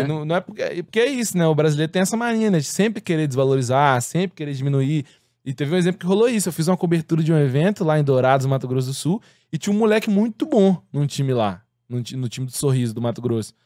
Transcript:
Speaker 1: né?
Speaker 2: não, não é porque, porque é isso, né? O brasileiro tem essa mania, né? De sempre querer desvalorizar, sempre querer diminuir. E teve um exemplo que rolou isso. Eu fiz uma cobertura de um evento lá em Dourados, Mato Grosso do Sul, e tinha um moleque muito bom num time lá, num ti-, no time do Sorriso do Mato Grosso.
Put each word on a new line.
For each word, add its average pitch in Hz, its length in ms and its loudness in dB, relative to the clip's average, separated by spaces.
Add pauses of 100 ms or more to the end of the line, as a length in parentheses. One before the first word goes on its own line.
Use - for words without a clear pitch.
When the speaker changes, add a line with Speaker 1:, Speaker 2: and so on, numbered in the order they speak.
Speaker 1:
né? - 20 0
Speaker 2:
não, 151 200 -4
não 160 120 -2
é 190 40 0
porque, 175 420 -8
porque - 180 -2
é 240 60 4
isso, 247 300 -4
né? 170 100 4
O 160 80 4
brasileiro 156 380 2
tem 185 100 0
essa 196 140 0
mania, 226 340 0
né? 180 80 4
De 143 60 0
sempre 208 380 -2
querer 156 240 0
desvalorizar, 135 760 2
sempre 175 360 -4
querer 147 180 -8
diminuir. 139 500 0 (400)
E 131 80 -8
teve 143 220 -2
um - 20 2
exemplo 180 240 0
que 175 60 -8
rolou 202 200 2
isso. 220 220 0
Eu 165 60 -4
fiz 160 140 -2
uma 185 80 2
cobertura 165 460 0
de 156 80 2
um 165 80 4
evento 147 460 2
lá 156 140 2
em 151 40 2
Dourados, 131 440 2
Mato 135 200 -2
Grosso 127 220 -2
do 135 60 -6
Sul, 175 260 -2 (320)
e 160 60 -6
tinha 202 180 -2
um - 20 0
moleque 220 300 2
muito 214 380 0
bom 196 440 4
num 143 160 -2
time 135 280 -2
lá, 101 280 -2 (240)
num 123 160 -6
ti-, 120 140 -10
no 127 140 -6
time 131 160 -8
do 123 100 -12
Sorriso 127 380 0
do 117 80 -6
Mato 117 180 -4
Grosso. 117 320 -4 (140)